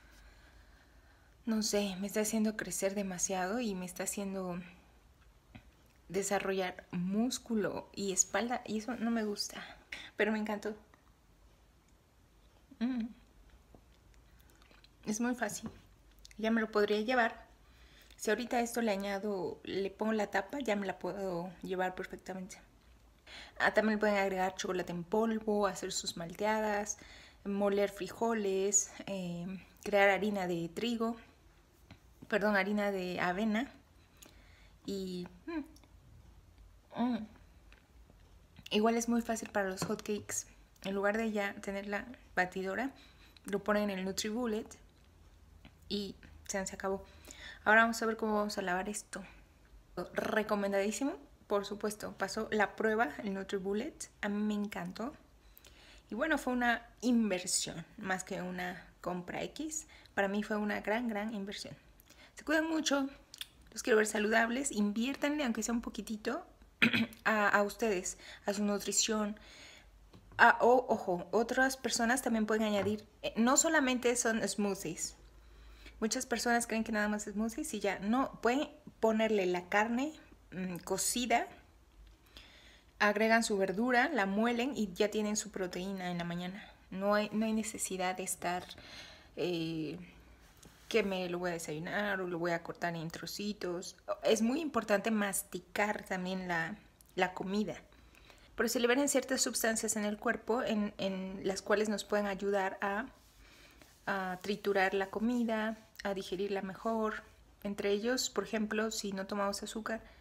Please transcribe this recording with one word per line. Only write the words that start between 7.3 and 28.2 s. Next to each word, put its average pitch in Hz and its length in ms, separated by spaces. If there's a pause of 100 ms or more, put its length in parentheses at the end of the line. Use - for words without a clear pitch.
y 196 180
espalda, 220 540
y 208 120
eso 226 180
no 226 140
me 226 140
gusta, - 380 (540)
pero 214 160
me 214 60
encantó. 214 380 (2000)
Mm. 240 260 (2000)
Es 214 140
muy 240 140
fácil, 226 360 (680)
ya 220 140
me 226 100
lo 214 100
podría 208 300
llevar. 226 460 (720)
Si - 140
ahorita 240 300
esto 233 220
le 220 80
añado, 196 720
le 190 280
pongo 220 220
la 214 160
tapa, 202 300
ya 226 160
me 202 120
la 185 120
puedo 185 540 (100)
llevar 185 320
perfectamente. 185 640 (1000)
Ah, 196 140
también 214 220
le 208 40
pueden 208 160
agregar 190 400
chocolate 180 360
en 175 120
polvo, 220 600
hacer 185 260
sus - 240
malteadas, 208 840 (460)
moler 202 460
frijoles, 202 1000 (160)